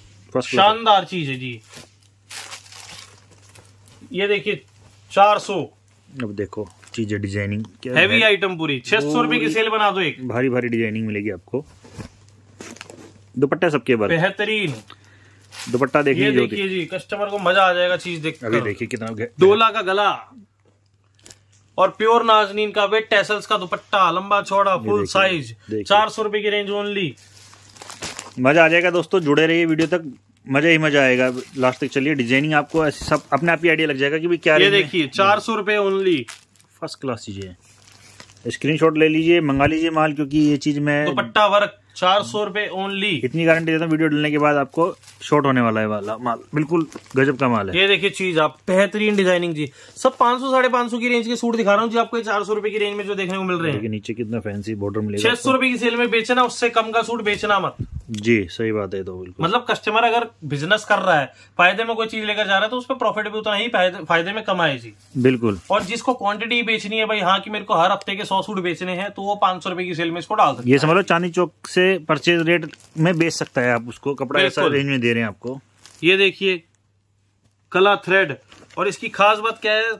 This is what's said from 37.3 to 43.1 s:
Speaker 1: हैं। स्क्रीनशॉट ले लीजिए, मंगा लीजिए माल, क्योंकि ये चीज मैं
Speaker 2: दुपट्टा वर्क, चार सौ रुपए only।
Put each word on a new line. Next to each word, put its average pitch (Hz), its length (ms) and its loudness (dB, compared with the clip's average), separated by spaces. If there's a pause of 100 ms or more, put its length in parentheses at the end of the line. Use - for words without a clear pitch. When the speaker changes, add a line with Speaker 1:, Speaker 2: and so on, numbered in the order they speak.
Speaker 1:
हैं। 87 100 -20 (880)
स्क्रीनशॉट 156 500 0
ले 156 100 6
लीजिए, 160 320 4
मंगा 139 260 2
लीजिए 160 240 0
माल, 156 220 2
क्योंकि 143 260 -2
ये 147 180 4
चीज 147 220 -2
मैं 147 280 0
Speaker 2:
दुपट्टा 214 400 2
वर्क, 202 320 2 (220)
चार 190 220 4
सौ 208 220 -4
रुपए 202 300 -4
only। 190 500 -2